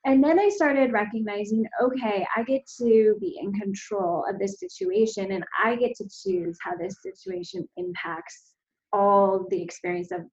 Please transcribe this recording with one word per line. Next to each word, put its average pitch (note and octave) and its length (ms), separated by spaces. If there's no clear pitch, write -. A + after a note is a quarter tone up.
And C4+ 180
then E4 180
I G#4 80
started C#4 440
recognizing, G#3+ 720
"Okay, B3 460
I A#3 60
get C4 240
to A3 420
be F3+ 200
in G3+ 120
control G3 760
of G3+ 100
this G3 200
situation, G3 720
and F#3+ 140
I A#3 140
get A#3+ 200
to G3 120
choose E3+ 520
how F3+ 160
this F3+ 240
situation F3+ 760
impacts F3 800
all G3 560
the F3 140
experience F3 480
of F3 120